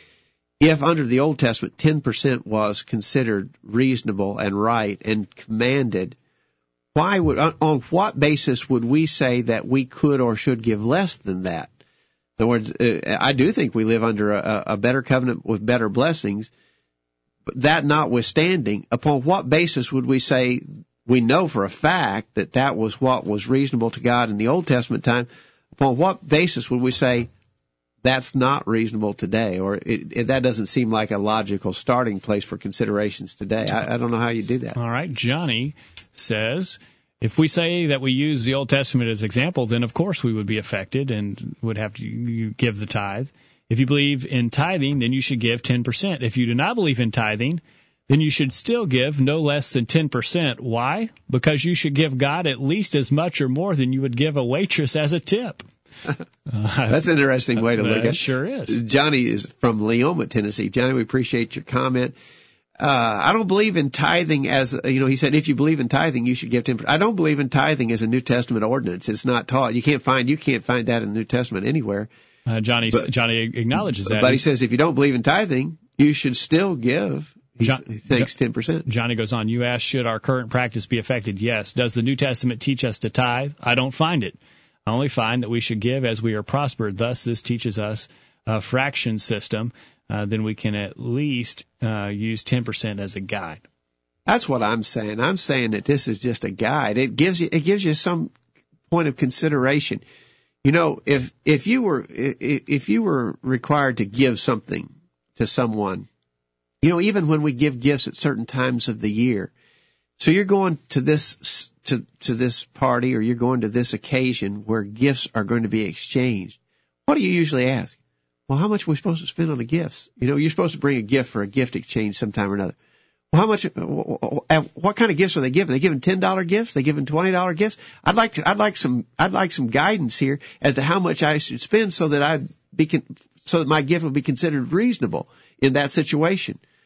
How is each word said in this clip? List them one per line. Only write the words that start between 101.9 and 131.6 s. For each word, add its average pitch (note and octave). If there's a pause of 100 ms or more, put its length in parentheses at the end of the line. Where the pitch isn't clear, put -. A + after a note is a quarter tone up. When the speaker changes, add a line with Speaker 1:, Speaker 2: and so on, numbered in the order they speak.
Speaker 1:
i-, C3
i-, C#3+
if C#3+
you A3
were C3
required C3
to A2+
give A#2
something - (440)
to A2+
someone, G#2 (760)
you D#3+
know, F3
even F#3+
when D3+
we D3
give B2+
gifts C#3
at -
certain A#2
times B2+
of A2
the G#2+
year, A2 (640)
so -
you're G3
going F#3+ (120)
to C#3
this D3+
s-, - (180)
to, B2+ (140)
to B2+
this A#2+
party B2+
or A2+
you're A#2
going B2
to A2
this A#2+
occasion A2
where A2
gifts B2+
are A2
going A2+
to A2
be G#2+
exchanged, G#2 (460)
what D4
do C#4+
you F#3
usually D3+
ask? B2+ (500)
"Well, C3+
how F3
much G#3
are F3
we C#3+
supposed D#3+
to F3
spend E3
on C#3
the A#2
gifts?" D#3
You B2
know, C#3+
you're D3+
supposed D#3+
to -
bring C#3
a A2+
gift B2
for G#2+
a G2
gift B2
exchange G#2+
sometime G2+
or -
another. F#2 (560)
"Well, E3
how A3
much, G#3+
wh-, -
wh-, -
wh-, D#3+
what G3+
kind A3+
of D#3+
gifts F3+
are D#3
they C3
giving? D#3+
Are B2+
they C3+
giving D3+
ten F#3+
dollar F#3+
gifts? G#3
Are -
they C3+
giving D3
twenty D#3
dollar F3+
gifts? G#3 (260)
I'd E3
like A3+
to, -
I'd G3+
like G#3
some, B2 (120)
I'd F#3
like F#3
some C3
guidance C#3+
here C3+ (220)
as C#3
to C3+
how E3+
much D#3
I D3+
should B2